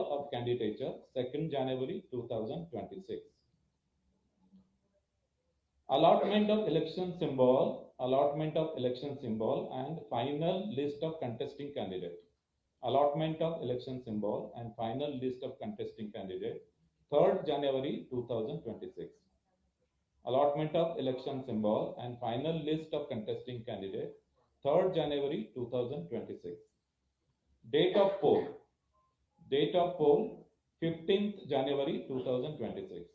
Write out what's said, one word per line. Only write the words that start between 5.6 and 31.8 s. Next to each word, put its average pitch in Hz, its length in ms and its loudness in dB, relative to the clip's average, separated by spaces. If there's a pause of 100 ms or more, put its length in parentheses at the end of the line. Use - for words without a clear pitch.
Allotment 202 600 6
of 214 180 4
election 175 500 0
symbol, 131 800 4
allotment 143 580 2
of 156 220 0
election 127 420 -2
symbol 113 580 0
and 147 200 -4 (100)
final 147 680 0
list 143 280 -2
of 160 180 -4
contesting 131 540 -6
candidate. 92 440 -6 (640)
Allotment 147 600 2
of 165 200 -2
election 123 420 -4
symbol 107 520 -4
and 117 200 -10
final 127 460 -4
list 127 220 -4
of - 160 -8
contesting 107 520 -8
candidate, 95 500 -6 (500)
third 185 340 6
January 139 640 0
two 123 180 -2
thousand 123 340 -2
twenty-six. 92 480 -10 (1120)
Allotment 147 500 4
of 165 240 2
election 131 480 -2
symbol 107 560 2
and 120 180 -8
final 143 440 -2
list 156 300 -2
of 147 140 -2
contesting 117 580 -6
candidate, 98 480 -6 (500)
third 180 300 4
January 147 600 -2
two 120 160 -6
thousand 131 380 -4
twenty-six. 95 460 -8 (1160)
Date 170 260 4
of 196 240 6
poll. 117 400 4 (920)
Date 151 240 2
of 175 240 2
poll, - 500 4 (320)
fifteenth 196 720 0
January 143 580 0